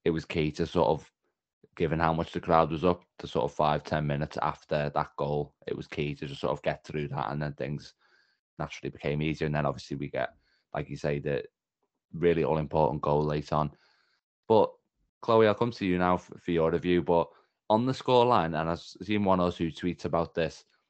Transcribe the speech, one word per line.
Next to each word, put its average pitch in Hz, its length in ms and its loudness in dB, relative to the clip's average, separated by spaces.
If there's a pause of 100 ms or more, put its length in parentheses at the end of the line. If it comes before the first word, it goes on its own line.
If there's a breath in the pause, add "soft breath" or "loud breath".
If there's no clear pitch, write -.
it 85 40 4
was 80 160 -2
key 78 280 0
to 85 120 -2
sort 82 220 2
of, 76 200 0 (680)
given 80 240 0
how 82 140 2
much 82 180 -2
the 90 80 -4
crowd 80 320 4
was 80 140 -2
up, 90 180 2 (160)
the - 80 -12
sort 67 180 -2
of - 60 -4
five, 76 320 0
ten 78 240 -2
minutes 73 340 -2
after 73 520 -2
that 76 240 -4
goal, 73 360 -2 (140)
it - 80 -6
was - 120 -12
key 73 280 -4
to 78 100 -10
just 69 160 -10
sort 69 120 -2
of 76 80 -6
get 76 220 -4
through 73 260 -6
that, 67 220 -4
and 73 100 -4
then 76 120 -6
things 71 400 -8 (680)
naturally 76 300 -8
became 73 320 -4
easier. 78 260 -2
And 73 80 -2
then 76 100 0
obviously 71 320 -6
we 71 100 -8
get, 65 280 -6 (380)
like 73 160 -8
you 71 80 -10
say, 73 220 -4
the 71 240 -4 (720)
really 82 300 2
all-important 76 580 0
goal 73 220 0
late 76 300 -4
on. 76 180 0 (760)
But 107 240 6 (500)
Chloe, 113 260 4
I'll 104 80 2
come 120 160 -2
to 104 140 -6
you 90 120 2
now 90 180 4
f-, - 240 -6
for - 120 -6
your 80 200 2
review, 87 300 2
but 85 260 2 (420 soft breath)
on 110 160 4
the 131 80 0
scoreline, 120 680 4
and 80 100 -2
I've 85 100 -2
seen 104 440 -4
one 95 160 4
or 87 120 2
two 85 180 -2
tweets 85 360 -6
about 85 300 -2
this, 80 300 -4 (240)